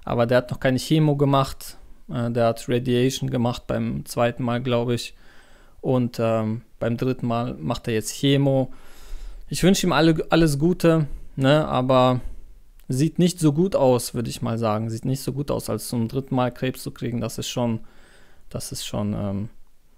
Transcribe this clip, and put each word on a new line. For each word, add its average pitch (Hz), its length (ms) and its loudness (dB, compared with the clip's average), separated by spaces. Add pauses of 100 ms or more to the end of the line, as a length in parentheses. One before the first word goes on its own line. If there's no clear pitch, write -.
Aber 120 220 2
der 123 120 4
hat 127 120 -2
noch - 100 -8
keine 131 180 2
Chemo 151 380 2
gemacht. 139 600 0 (340)
Äh, 120 200 -4
der 117 160 2
hat 117 220 -2
Radiation 127 640 0
gemacht 123 360 -2
beim 123 380 -4
zweiten 120 380 -2
Mal, 120 200 -2
glaub 120 280 0
ich. - 240 -4 (680)
Und, 127 400 0
ähm, 113 420 0 (160)
beim 117 180 -2
dritten 127 300 -2
Mal 120 280 -2
macht 135 340 -6
er 117 60 0
jetzt 107 180 -4
Chemo. 139 600 2 (760)
Ich - 140 -6
wünsche 185 240 6
ihm 165 60 2
alle, 160 380 4
alles 165 280 4
Gute, 165 480 4 (300)
ne? 143 300 4
Aber 127 540 4 (680)
sieht 147 300 0
nicht 175 200 2
so 151 140 4
gut 185 240 2
aus, 127 380 2
würde 123 160 -4
ich - 120 -10
mal 117 160 -2
sagen. 113 320 0
Sieht 113 140 -6
nicht 131 180 -2
so 131 100 -4
gut 139 180 -4
aus, 117 200 -4
als 107 180 -4
zum 113 200 -2
dritten 135 260 -4
Mal 127 180 0
Krebs 131 300 -6
zu 139 80 -10
kriegen. 120 300 -6
Das 117 180 -6
ist 113 100 -6
schon, 117 320 -2 (680)
das - 240 -10
ist - 120 -10
schon, 107 300 -4
ähm, 104 340 -4 (500)